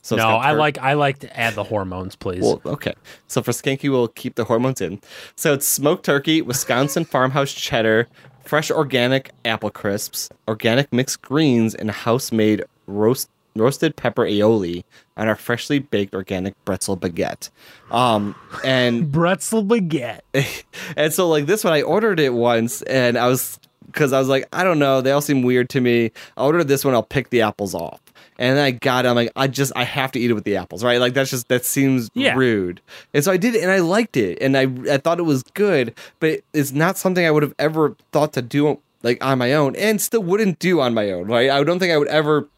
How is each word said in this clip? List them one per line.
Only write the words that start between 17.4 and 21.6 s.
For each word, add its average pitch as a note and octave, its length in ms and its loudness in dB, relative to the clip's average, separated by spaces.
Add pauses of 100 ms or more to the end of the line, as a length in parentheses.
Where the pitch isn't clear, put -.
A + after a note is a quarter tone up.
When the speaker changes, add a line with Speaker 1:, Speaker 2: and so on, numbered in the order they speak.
Speaker 1:
Um, A2 460 0 (260)
and B2+ 500 0
Speaker 2:
<laughs> - 0 -
Pretzel F#3 520 0
baguette. D#3+ 560 -2 (140)
Speaker 1:
<laughs> - 640 -6
and D3+ 160 0
so, F3+ 160 0
like, D3+ 180 0
this G3+ 180 -2